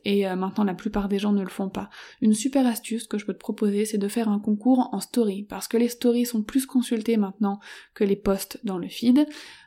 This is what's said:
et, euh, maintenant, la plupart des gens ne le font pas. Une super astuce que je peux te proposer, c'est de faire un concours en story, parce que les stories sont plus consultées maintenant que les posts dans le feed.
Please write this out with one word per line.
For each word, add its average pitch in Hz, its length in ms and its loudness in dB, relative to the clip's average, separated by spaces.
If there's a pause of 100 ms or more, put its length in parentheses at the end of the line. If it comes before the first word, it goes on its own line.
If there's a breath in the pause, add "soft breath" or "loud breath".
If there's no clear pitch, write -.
et, 202 200 2
euh, 185 120 -2
maintenant, 190 260 -2
la 190 100 2
plupart 202 360 -4
des 196 100 0
gens 208 140 0
ne 202 80 2
le 185 80 -4
font 196 180 -6
pas. 190 220 -8 (320 loud breath)
Une 214 120 6
super 262 320 2
astuce 226 420 -4
que 226 100 -4
je 208 80 -8
peux 196 80 -4
te - 60 -20
proposer, 214 440 0
c'est 214 140 -4
de 202 100 0
faire 220 220 -2
un 202 100 2
concours 240 540 2
en 196 80 -4
story, 208 420 0
parce - 240 -12
que - 80 0
les 233 140 4
stories 240 360 2
sont 226 160 -2
plus 262 240 0
consultées 233 520 0
maintenant 202 420 0 (340 loud breath)
que 214 120 0
les 196 100 4
posts - 480 -2
dans 190 140 -2
le 180 100 -6
feed. 254 400 4 (400 loud breath)